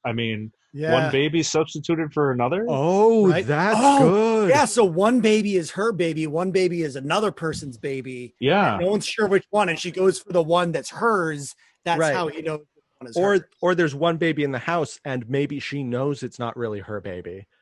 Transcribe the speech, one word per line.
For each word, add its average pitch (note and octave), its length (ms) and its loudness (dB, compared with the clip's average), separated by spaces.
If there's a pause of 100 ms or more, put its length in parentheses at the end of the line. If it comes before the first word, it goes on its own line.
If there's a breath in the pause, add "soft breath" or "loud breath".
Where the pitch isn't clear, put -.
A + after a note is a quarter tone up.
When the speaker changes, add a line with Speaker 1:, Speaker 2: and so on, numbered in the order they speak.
Speaker 1:
I B2 60 -4
mean, A2 400 -6 (220)
Speaker 2:
Yeah. D3+ 200 -2
Speaker 1:
one D#3+ 180 2
baby D3 320 2
substituted D#3 720 -2
for D3 180 2
another? B2+ 380 0
Speaker 3:
Oh, F#3+ 600 4
Speaker 2:
Right? F3 180 2
Speaker 3:
that's F3+ 340 2
Speaker 2:
Oh, C#4 180 6 (100)
Speaker 3:
good. A3 400 2
Speaker 2:
yeah, C#4 160 6
so A#3 180 2
one G3+ 380 2
baby G#3+ 340 2
is E3+ 160 -2
her G#3+ 220 -2
baby, D#3 340 -2
one E3+ 240 -2
baby F3 320 0
is C#3 140 -6
another F3 340 -2
person's D3 460 -8
baby. B2+ 640 -10
Speaker 1:
Yeah. D3+ 340 2
Speaker 2:
And C3 100 -2
no F#3+ 60 0
one's G#3 140 -2
sure G#3+ 220 -2
which F#3+ 240 2
one, G3+ 180 2
and D#3+ 100 -4
she F3+ 120 -8
goes F#3 280 2
for - 140 -14
the F3 100 2
one E3+ 300 0
that's C#3+ 160 -6
hers. E3+ 680 -2 (300 soft breath)
That's E3+ 140 0
Speaker 3:
Right. D#3 140 2
Speaker 2:
how F3 140 -2
he D#3 140 -8
knows D#3 180 -6
which D3+ 80 -20 (320)
one B2 100 -16
is A2+ 60 -8
Speaker 3:
Or, F#3 200 2
Speaker 2:
hers. F#3 60 2 (200)
Speaker 3:
or F3+ 140 2
there's E3 200 2
one E3 220 0
baby D3+ 260 0
in C#3 80 0
the B2+ 80 -4
house, E3 460 -4
and B2+ 240 -8
maybe C#3 320 -2
she C#3+ 200 -8
knows C3 420 -4
it's A#2+ 160 -10
not A#2 180 -8
really G#2+ 240 -6
her G#2 180 -10
baby. F2+ 480 -12 (140)